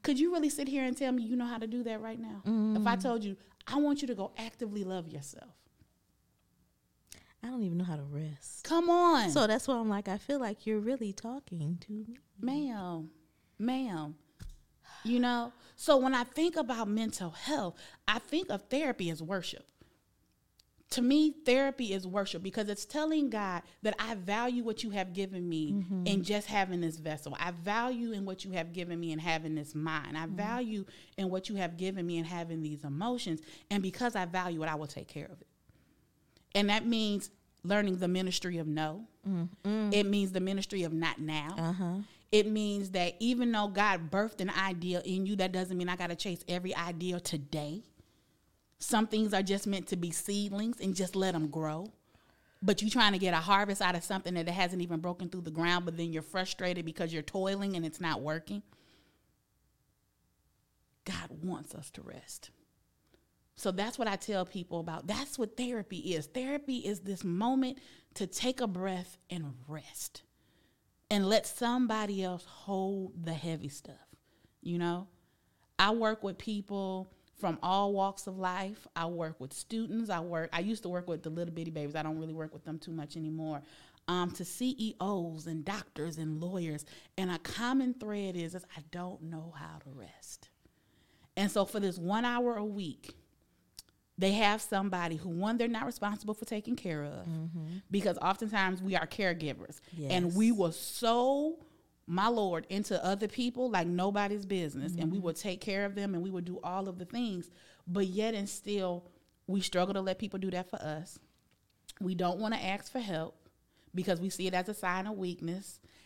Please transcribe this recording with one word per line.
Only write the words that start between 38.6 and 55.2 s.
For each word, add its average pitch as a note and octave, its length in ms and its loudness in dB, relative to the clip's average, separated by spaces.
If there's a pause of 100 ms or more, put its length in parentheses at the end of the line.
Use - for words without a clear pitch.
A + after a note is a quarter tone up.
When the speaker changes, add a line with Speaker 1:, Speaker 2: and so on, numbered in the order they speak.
Speaker 1:
no. D#3 400 -2 (200)
Speaker 2:
Mm-hmm. G3 640 0
Speaker 1:
It G#3 140 6
means G3 240 4
the F#3+ 80 -2
ministry F#3+ 460 0
of E3 80 -2
not D#3+ 260 0
now. D#3 400 -4
Speaker 2:
Uh-huh. F3 360 0 (360)
Speaker 1:
It G#3+ 160 8
means G#3 460 0
that F3 260 0
even A#3+ 320 4
though G#3+ 160 4
God F#3+ 460 2
birthed G#3 280 0
an F#3+ 100 0
idea F3+ 540 0
in F#3+ 220 0
you, G3+ 100 0
that F#3 140 2
doesn't F#3 260 0
mean F3+ 120 0
I F3+ 80 0
gotta F3 180 -4
chase F3 320 -4
every F3+ 300 -2
idea F3 420 -2
today. D3+ 640 -4 (960)
Some A3 300 4
things G#3+ 260 4
are G3 80 4
just G3 240 0
meant G3 220 0
to F#3+ 80 0
be E3+ 160 -2
seedlings G#3 640 -2
and F#3+ 160 0
just F#3 220 -2
let F#3+ 180 4
'em D#3 140 2
grow. D#3 440 -4 (720)
But G3 200 4
you G#3+ 80 0
trying G#3+ 240 8
to F#3 40 2
get F3+ 160 4
a E3 40 4
harvest G3 440 4
out F3+ 140 4
of E3+ 80 -4
something F#3+ 300 -2
that E3 140 0
hasn't F3+ 340 2
even E3+ 180 -2
broken F3 300 -2